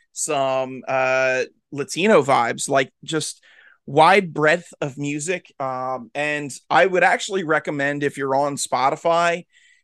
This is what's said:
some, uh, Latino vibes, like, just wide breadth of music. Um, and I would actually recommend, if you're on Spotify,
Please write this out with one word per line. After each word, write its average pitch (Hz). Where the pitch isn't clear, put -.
some, 131
uh, 131
Latino 156
vibes, 127
like, 139
just 147
wide 165
breadth 151
of 143
music. 147
Um, 127
and 147
I 165
would 180
actually 190
recommend, 147
if 139
you're 135
on 143
Spotify, 170